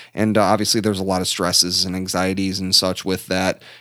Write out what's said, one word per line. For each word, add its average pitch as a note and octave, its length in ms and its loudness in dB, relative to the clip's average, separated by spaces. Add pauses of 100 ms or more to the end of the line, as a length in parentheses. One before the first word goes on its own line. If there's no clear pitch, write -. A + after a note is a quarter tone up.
(120)
And, G#2+ 240 0
uh, G#2 60 6
obviously, G#2 400 2
there's G2+ 180 0
a F#2+ 40 -2
lot F#2 180 0
of F2+ 60 -4
stresses F2 580 0
and F#2 100 -4
anxieties F#2+ 640 -2
and F#2 140 -2
such F#2 300 2
with F#2+ 240 -4
that, F#2 340 0 (180)